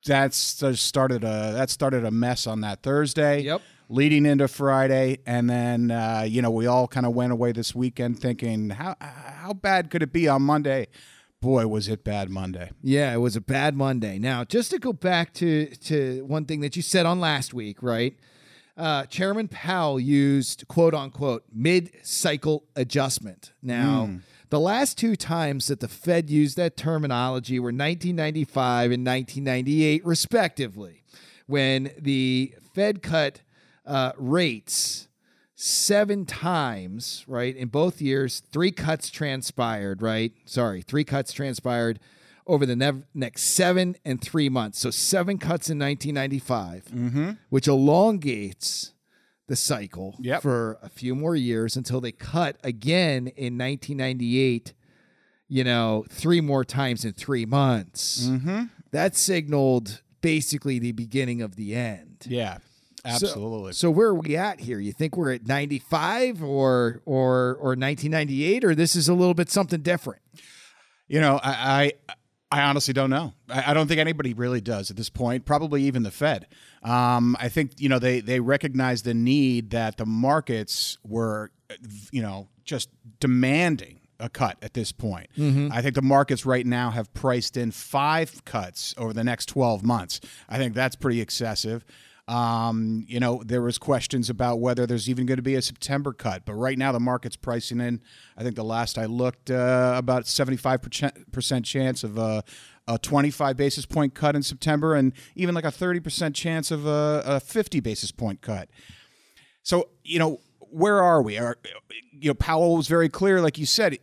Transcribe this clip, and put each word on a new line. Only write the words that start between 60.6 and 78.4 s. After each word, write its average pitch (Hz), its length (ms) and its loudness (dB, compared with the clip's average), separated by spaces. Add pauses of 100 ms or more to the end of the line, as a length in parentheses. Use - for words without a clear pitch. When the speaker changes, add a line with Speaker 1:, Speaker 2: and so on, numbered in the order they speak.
Speaker 2:
the 120 140 -4
beginning 120 500 -4
of 98 140 -10
the 104 180 -8
end. 113 540 -8
Speaker 1:
Yeah, 110 300 -4 (460)
Speaker 2:
So, 123 60 -8
Speaker 1:
absolutely. 110 640 -4
Speaker 2:
so 170 180 2
where 208 180 4
are 202 60 4
we 160 220 -2
at 196 240 -4
here? 117 180 -6
You 101 140 -6
think 156 240 -4
we're 147 160 0
at 117 160 -8
ninety-five 160 960 -2
or, 127 600 2
or, 127 560 2
or 131 140 0
nineteen 135 380 -2
ninety-eight, 156 520 0
or 170 120 6
this 160 180 4
is 160 140 2
a 175 60 6
little 180 200 6
bit 170 160 0
something 180 320 0
different? 165 400 -4 (840)
Speaker 1:
You 151 120 2
know, 139 220 4
I, 135 100 -2
I, 135 400 2 (640)
I 139 40 4
honestly 139 320 2
don't 135 160 2
know. 135 240 -2 (160)
I, 131 200 -2
I 147 40 4
don't 156 140 4
think 156 120 2
anybody 151 320 0
really 123 280 -2
does 101 300 -4
at 95 60 -12
this 110 140 -8
point, 123 340 -2
probably 147 400 2
even 131 200 2
the 98 80 -4
Fed. 143 340 -2 (380)
Um, 123 560 4
I 123 80 -2
think, 139 320 0
you 139 80 2
know, 131 100 4
they, 127 220 2
they 123 180 0
recognize 127 640 0